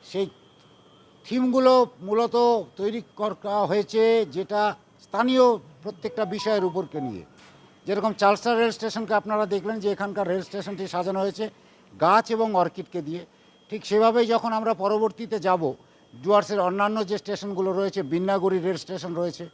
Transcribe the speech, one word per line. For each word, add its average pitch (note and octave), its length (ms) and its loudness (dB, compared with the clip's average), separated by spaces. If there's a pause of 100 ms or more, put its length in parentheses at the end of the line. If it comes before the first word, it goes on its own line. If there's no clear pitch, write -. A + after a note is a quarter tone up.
(120)
সেই F#3+ 160 -2 (960)
থিমগুলো B3+ 480 4 (340)
মূলত A3+ 280 0 (440)
তৈরি G#3 220 -2 (180)
করা G#3 380 -4 (120)
হয়েছে G#3 320 0 (340)
যেটা G3+ 260 -2 (440)
স্থানীয় B3+ 400 4 (380)
প্রত্যেকটা G#3 400 -6 (120)
বিষয়ের G#3 340 0
উপরকে D#3+ 380 -6
নিয়ে। F#2+ 160 -10 (640)
যেরকম G#3 260 -2 (100)
চালসা G3+ 300 2
রেল A3+ 260 2
স্টেশনকে A3 440 -6
আপনারা G#3+ 320 -2
দেখলেন G3+ 300 -4
যে G3+ 120 0
এখানকার G3 360 -4
রেল F#3 160 -2
স্টেশনটি G3 360 -8 (100)
সাজানো F#3 300 -2
হয়েছে G3 220 -4 (480)
গাছ F#3+ 320 4 (100)
এবং A3 120 0 (140)
অর্কিডকে E3+ 460 -4
দিয়ে, E3+ 140 -8 (480)
ঠিক G#3+ 200 -8
সেভাবেই A3+ 440 4
যখন A#3 260 0
আমরা A3 140 -2 (100)
পরবর্তীতে G#3+ 540 -2 (100)
যাব, F#3 140 2 (520)
ডুয়ার্সের G3 540 2
অন্যান্য G3+ 300 0 (120)
যে G#3 140 -2
স্টেশনগুলো G3 480 -4
রয়েছে, F#3+ 300 -2 (100)
বিন্নাগুড়ি F#3 480 0
রেল F3 260 -2
স্টেশন F3+ 340 -10
রয়েছে F3 340 -6